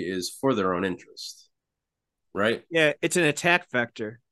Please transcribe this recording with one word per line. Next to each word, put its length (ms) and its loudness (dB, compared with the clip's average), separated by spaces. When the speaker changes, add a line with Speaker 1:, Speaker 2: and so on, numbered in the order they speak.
Speaker 1:
is 320 -6
for 140 2
their 180 0
own 100 -2
interest, 600 -8
right? 360 0
Speaker 2:
Yeah, 320 4
it's 160 0
an 60 4
attack 480 2
vector. 480 -4